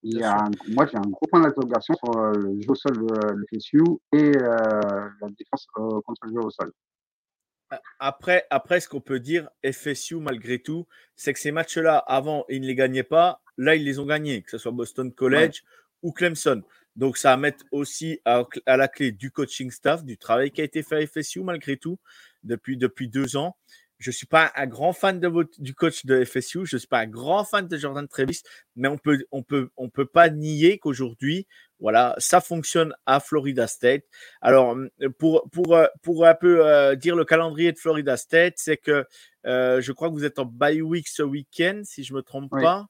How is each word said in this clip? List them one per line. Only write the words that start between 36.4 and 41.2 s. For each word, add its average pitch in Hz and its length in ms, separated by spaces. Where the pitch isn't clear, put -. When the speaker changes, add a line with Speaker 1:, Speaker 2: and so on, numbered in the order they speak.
Speaker 2:
euh, 143 320
dire 160 200
le 160 100
calendrier 165 460
de 160 80
Florida 151 380
State, 170 400
c'est 156 200
que, 143 260
euh, 127 340
je 123 100
crois 160 180
que 165 40
vous 147 120
êtes 143 120
en 139 80
bye 147 380
week 160 240
ce - 160